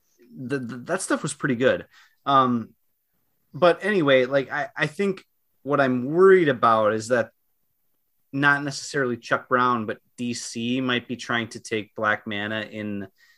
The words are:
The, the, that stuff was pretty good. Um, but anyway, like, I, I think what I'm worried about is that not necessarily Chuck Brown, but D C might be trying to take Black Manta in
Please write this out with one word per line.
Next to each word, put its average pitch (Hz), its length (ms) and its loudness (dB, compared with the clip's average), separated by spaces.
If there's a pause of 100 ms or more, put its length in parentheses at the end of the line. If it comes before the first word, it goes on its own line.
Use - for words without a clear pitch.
(360)
The, 135 240 -6
the, 127 180 -12
that 160 240 -6
stuff - 220 -4
was 160 100 -6
pretty 139 220 -2
good. 110 320 0 (400)
Um, 127 480 2 (800)
but 170 280 2
anyway, 143 420 4
like, 135 260 -2
I, 143 260 -6
I 151 100 -2
think 190 360 -4 (400)
what 143 180 0
I'm 127 240 0
worried 180 420 6
about 113 460 4
is 110 160 -4
that 117 220 0 (1000)
not 143 300 2
necessarily 139 540 -4
Chuck - 320 -4
Brown, 123 360 0
but 104 140 -8 (180)
D 120 160 -6
C 120 460 -6
might 123 280 -2
be 120 100 -8
trying 117 320 -6
to 110 100 -16
take 107 360 -8
Black 104 300 -2
Manta 107 420 -6
in 104 400 -10 (300)